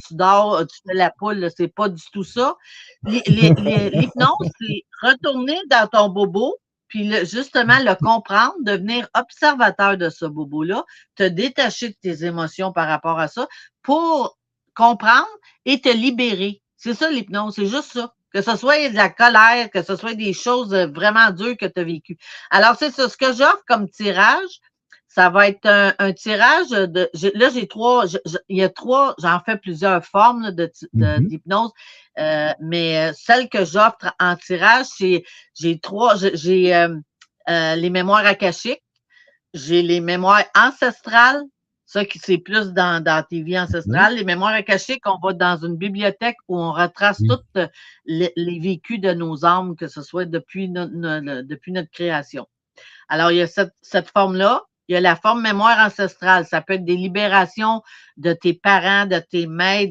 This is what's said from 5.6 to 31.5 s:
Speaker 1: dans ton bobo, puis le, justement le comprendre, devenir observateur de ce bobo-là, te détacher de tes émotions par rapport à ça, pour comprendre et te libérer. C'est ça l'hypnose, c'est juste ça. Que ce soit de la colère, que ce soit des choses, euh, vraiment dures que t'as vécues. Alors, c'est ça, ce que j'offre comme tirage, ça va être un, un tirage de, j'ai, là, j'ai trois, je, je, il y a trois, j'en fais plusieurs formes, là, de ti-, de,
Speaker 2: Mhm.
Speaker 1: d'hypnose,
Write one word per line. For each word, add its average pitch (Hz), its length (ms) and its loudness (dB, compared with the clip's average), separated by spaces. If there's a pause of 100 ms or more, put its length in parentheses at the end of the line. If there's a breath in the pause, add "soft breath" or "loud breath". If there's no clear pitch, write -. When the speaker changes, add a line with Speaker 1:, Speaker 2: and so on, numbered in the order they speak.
Speaker 1:
dans 226 180 4
ton 208 200 2
bobo, 202 460 -2 (320)
puis 208 220 -6
le, 208 160 -2
justement 240 560 0
le 233 160 0
comprendre, 226 680 0
devenir 208 460 -4 (100)
observateur 233 800 0
de 170 120 -2
ce 160 180 -10
bobo-là, 156 580 -6 (320 soft breath)
te 196 80 0
détacher 233 640 -2
de 208 120 -16
tes 165 240 -8
émotions 170 480 -6
par 160 140 -2
rapport 160 320 -4
à 160 80 -2
ça, 240 220 -6 (340 loud breath)
pour 311 560 -2 (380)
comprendre 233 500 4 (380 soft breath)
et 262 160 0
te - 80 -2
libérer. 226 760 -2 (140)
C'est 233 180 -6
ça 320 160 -2
l'hypnose, 208 460 -6
c'est 202 100 -2
juste 277 260 -6
ça. 240 200 -10 (200)
Que 196 80 -4
ce 226 160 -2
soit 285 320 0
de 220 80 -8
la 202 140 4
colère, 233 600 6
que 175 120 -4
ce 190 120 -6
soit 226 200 -8
des 214 180 -4
choses, 240 400 -4
euh, 185 140 2
vraiment 208 460 2
dures 226 260 -6
que 196 80 -6
t'as 180 180 -6
vécues. 165 320 -10 (340 loud breath)
Alors, 220 280 4
c'est 302 120 -2
ça, 254 200 -2
ce - 80 -16
que 262 80 0
j'offre 277 420 2
comme 214 220 0
tirage, 220 680 0 (460 soft breath)
ça 185 220 4
va 202 200 4
être 196 180 -6
un, 202 320 4
un 196 160 0
tirage 247 560 2
de, 180 420 -2
j'ai, 180 220 -2
là, 240 160 4
j'ai 240 180 -6
trois, 240 380 2
je, 165 180 -6
je, 165 140 -8 (100)
il 196 80 -6
y 190 60 2
a 190 80 2
trois, 262 480 -2
j'en 170 220 0
fais 214 180 -6
plusieurs 180 480 -2
formes, 226 380 2
là, 208 60 -8
de 170 140 -4
ti-, - 300 -12
de, 113 100 2
Speaker 2:
Mhm. 104 240 0
Speaker 1:
d'hypnose, 202 440 -4 (460 loud breath)